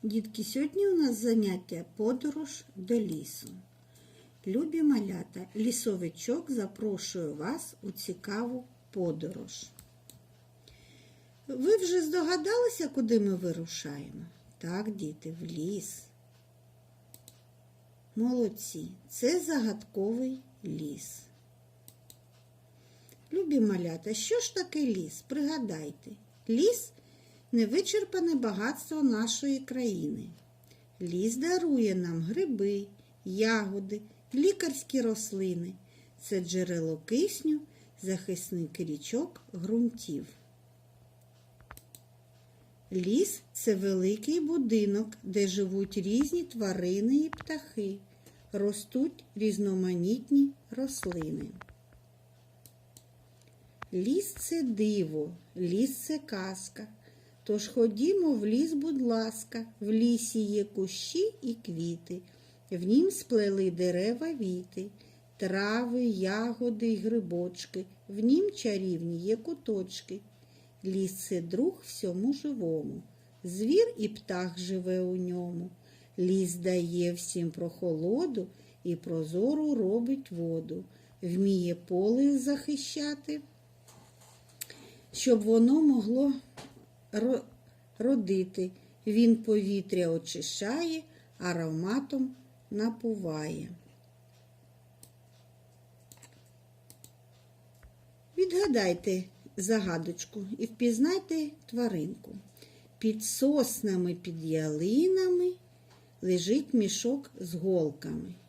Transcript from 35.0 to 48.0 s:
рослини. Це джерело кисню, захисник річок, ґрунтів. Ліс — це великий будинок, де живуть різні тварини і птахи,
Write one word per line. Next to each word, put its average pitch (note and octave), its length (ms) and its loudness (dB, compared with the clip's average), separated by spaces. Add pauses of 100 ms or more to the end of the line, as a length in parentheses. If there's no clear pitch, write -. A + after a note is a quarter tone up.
рослини. F#3+ 720 -2 (500)
Це F#3+ 180 -2
джерело E3+ 640 -2
кисню, D4+ 560 0 (420)
захисник F3+ 760 -4
річок, E3+ 640 -4 (120)
ґрунтів. G#3 720 -2 (2750)
Ліс — G3 500 0 (100)
це - 220 0
великий G3 640 2
будинок, A3 680 2 (140)
де G3 260 2
живуть G3 500 0
різні C4 460 2
тварини G3 720 0
і D#4 120 4
птахи, G#3 680 -6 (540)